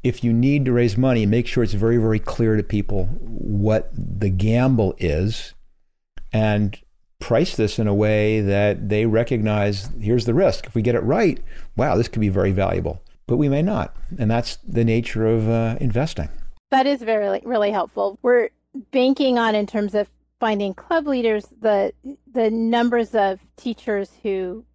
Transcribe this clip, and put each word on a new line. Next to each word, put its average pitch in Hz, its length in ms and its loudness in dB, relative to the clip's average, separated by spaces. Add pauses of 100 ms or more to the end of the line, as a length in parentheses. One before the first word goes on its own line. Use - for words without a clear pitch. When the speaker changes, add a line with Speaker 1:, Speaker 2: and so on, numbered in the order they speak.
Speaker 1:
If 123 200 -2
you 117 120 2
need 135 320 2
to 131 60 2
raise 120 260 2
money, 123 260 2
make 110 220 2
sure - 180 0
it's 107 80 0
very, 113 240 2
very 110 220 2
clear 110 400 0
to 104 40 0
people 101 440 0
what 107 880 0
the 98 340 -2
gamble 110 720 2
is 92 560 -2 (760)
and 104 480 0 (420)
price 135 360 0
this 107 220 0
in 110 100 0
a 101 60 2
way 107 480 2
that 101 480 0
they 107 160 2
recognize, 107 800 0 (100)
"Here's 113 280 0
the 117 80 0
risk. 160 320 2
If - 80 -16
we 117 80 0
get 120 120 2
it 113 80 0
right, 165 380 0 (340)
wow, 120 220 0
this 113 120 0
could - 120 -4
be 104 80 2
very 95 240 2
valuable." 87 480 -2 (260)
But 123 120 0
we 147 100 2
may 139 140 2
not. 180 340 -2 (220)
And 107 120 0
that's 117 280 -2 (100)
the 117 160 0
nature 113 420 0
of, 110 220 2
uh, 113 320 0
investing. 120 480 -2 (420)
Speaker 2:
That 262 160 2
is 277 140 0
very, 208 460 -2
really 214 240 0
helpful. 202 500 -4
We're 240 300 2 (400)
banking 262 480 2
on, 226 160 2
in 208 120 0
terms 208 280 -4
of 208 160 0 (280)
finding 202 360 -2
club 330 320 -4
leaders, 226 400 0 (120)
the, 208 360 0 (360)
the 226 200 0
numbers 233 640 0
of 196 260 0 (160)
teachers 208 540 -6 (120)
who 190 420 -6 (100)